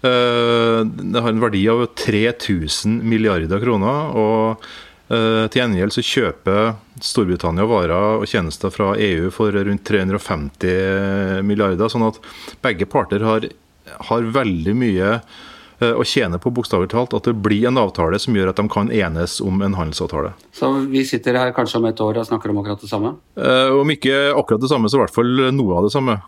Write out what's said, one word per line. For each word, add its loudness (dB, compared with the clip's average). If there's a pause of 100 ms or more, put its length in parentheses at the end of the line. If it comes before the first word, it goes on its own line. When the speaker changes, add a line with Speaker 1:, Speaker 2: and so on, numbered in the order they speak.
Speaker 1:
Eh, 2
det -2
har 0
en 0
verdi 2
av 2
tre 0
tusen -2
milliarder 0
kroner, 0
og, 2 (520)
eh, 2
til 0
gjengjeld 0
så -2
kjøper 0 (240)
Storbritannia 0
varer 2
og -2
tjenester -2
fra 0
E 2 (100)
U -2
for 0
rundt -2
tre 0
hundre 0
og -4
femti -2
milliarder, 0
sånn 0
at -4 (420)
begge 0
parter 0
har, 2 (680)
har 0
veldig 0
mye, 0 (600)
eh, 2
å 0
tjene 0
på, -2
bokstavelig 0
talt, -2
at -4
det 0
blir 2
en 2
avtale 0
som -2
gjør 2
at -4
de 0
kan 0
enes -2
om 0
en 0
handelsavtale. -4 (200)
Speaker 2:
Så -2
vi 0
sitter -2
her 0
kanskje -2
om 2
et -2
år 0
og -2
snakker -4
om 0
akkurat -6
det -16
samme? -2 (200)
Speaker 1:
Eh, 2
om 4
ikke 2
akkurat 2
det -2
samme, 2
så 0
i 4
hvert -8
fall 2
noe 2
av 2
det 2
samme. 0